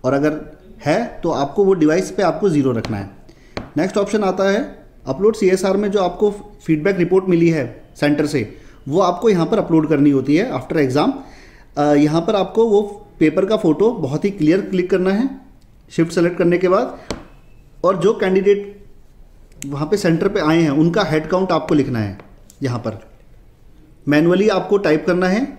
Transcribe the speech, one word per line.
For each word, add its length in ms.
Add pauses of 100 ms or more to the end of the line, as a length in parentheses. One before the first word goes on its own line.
और 80
अगर 280 (400)
है 240 (180)
तो 100
आपको 320
वो 100
device 360
पे 120
आपको 260
ज़ीरो 240
रखना 240
है। 140 (680)
Next 220
option 260
आता 260
है 100 (460)
upload 300
सीएसआर 400
में 140
जो 100
आपको 300 (360)
feedback 300
report 320
मिली 200
है 160 (320)
center 300
से 160 (460)
वो 120
आपको 300
यहाँ 160
पर 120
अपलोड 300
करनी 220
होती 260
है 160
after 260
exam। 340 (640)
अ, 80
यहाँ 360
पर 160
आपको 320
वो 140 (380)
paper 260
का 100
photo 360
बहुत 320
ही 80
clear 300
click 280
करना 220
है 160 (640)
shift 200
select 260
करने 200
के 100
बाद, 300 (840)
और 140
जो 160
कैंडिडेट 1500
वहाँ 200
पे 100
सेंटर 320
पे 140
आए 180
हैं 120
उनका 320
head 240
count 240
आपको 220
लिखना 240
है 200 (440)
यहाँ 160
पर, 220 (1040)
मैनुअली 440
आपको 280
टाइप 280
करना 220
है। 120 (180)